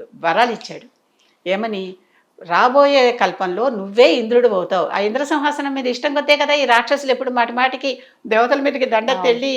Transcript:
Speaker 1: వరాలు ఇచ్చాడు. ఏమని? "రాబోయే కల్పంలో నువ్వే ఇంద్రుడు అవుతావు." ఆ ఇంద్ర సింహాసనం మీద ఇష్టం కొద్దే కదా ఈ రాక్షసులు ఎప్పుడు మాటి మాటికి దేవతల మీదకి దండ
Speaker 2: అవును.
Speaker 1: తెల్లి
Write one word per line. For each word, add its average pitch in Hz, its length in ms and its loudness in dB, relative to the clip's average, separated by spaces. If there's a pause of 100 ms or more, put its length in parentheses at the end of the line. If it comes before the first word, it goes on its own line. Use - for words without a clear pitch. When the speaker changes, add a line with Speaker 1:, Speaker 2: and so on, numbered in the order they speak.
(160)
Speaker 1:
వరాలు 170 360 0
ఇచ్చాడు. - 360 -14 (600)
ఏమని? 190 460 -6 (460)
"రాబోయే 254 720 2
కల్పంలో 190 580 -2
నువ్వే 214 420 4
ఇంద్రుడు 240 360 2
అవుతావు." 180 400 0
ఆ - 120 -4
ఇంద్ర 214 240 -2
సింహాసనం 285 500 -2
మీద 262 140 -4
ఇష్టం 254 260 -2
కొద్దే 285 240 2
కదా 285 160 0
ఈ 294 120 2
రాక్షసులు 247 460 2
ఎప్పుడు 254 180 -2
మాటి 240 240 0
మాటికి 254 460 -2 (280)
దేవతల 240 320 2
మీదకి 269 260 -2
దండ 226 260 0
Speaker 2:
అవును. 233 140 -2
Speaker 1:
తెల్లి 240 320 0